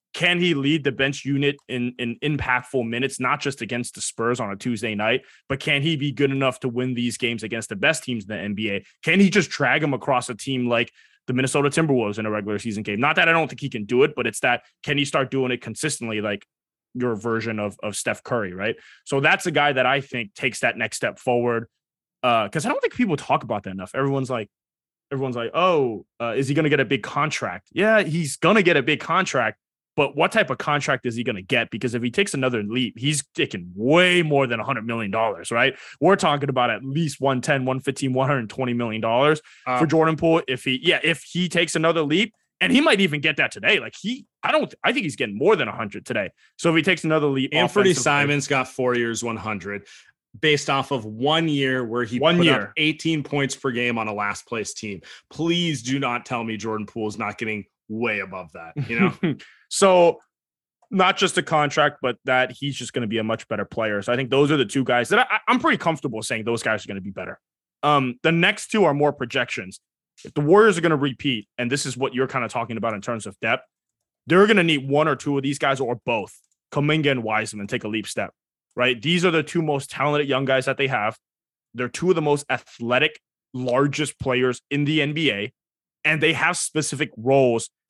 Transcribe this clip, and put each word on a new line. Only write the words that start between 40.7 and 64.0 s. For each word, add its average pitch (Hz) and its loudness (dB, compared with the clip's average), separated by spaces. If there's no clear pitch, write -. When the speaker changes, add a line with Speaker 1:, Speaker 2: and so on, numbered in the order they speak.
Speaker 1:
yeah, 156 2
if 160 0
he 175 -2
takes 170 0
another 160 2
leap, 165 0
and 180 2
he 233 6
might 285 4
even 156 2
get 156 0
that 139 0
today. 143 0
Like 110 -10
he, 254 -6
I 196 -2
don't, 277 0
I 247 2
think 254 -2
he's 143 -4
getting 107 -4
more 180 4
than 127 -2
a 98 -8
hundred 104 -8
today. 107 -4
So 170 0
if 160 4
he 160 4
takes 175 0
another 156 2
leap, 135 0
Speaker 2:
Anthony 190 2
Speaker 1:
offensively - 4
Speaker 2:
Simons 143 2
got 131 0
four 123 0
years, 117 -2
one 117 -4
hundred, 101 -8
based 147 2
off 139 0
of 123 -4
one 143 -2
year 131 0
where 117 -4
he 120 -4
Speaker 1:
One 165 4
Speaker 2:
put 175 4
Speaker 1:
year. 135 4
Speaker 2:
up 98 -12
eighteen 156 0
points 139 -2
per 139 -4
game 120 -2
on 110 -4
a 107 -6
last 104 -6
place 110 -8
team. 101 -10
Please 165 -2
do 131 -2
not 120 -4
tell 120 -6
me 113 -6
Jordan 107 -6
Poole 110 -6
is 101 -12
not 104 -6
getting 107 -6
way 110 -2
above 92 -12
that, 90 -10
you 117 -4
know? 160 0
Speaker 1:
<laughs> - -20
So 180 6
not 190 4
just 185 2
a 156 0
contract, 147 2
but 123 -2
that 127 2
he's 139 -6
just - -12
gonna 120 -2
be 113 -2
a 110 0
much 110 -4
better 104 -4
player. 107 -2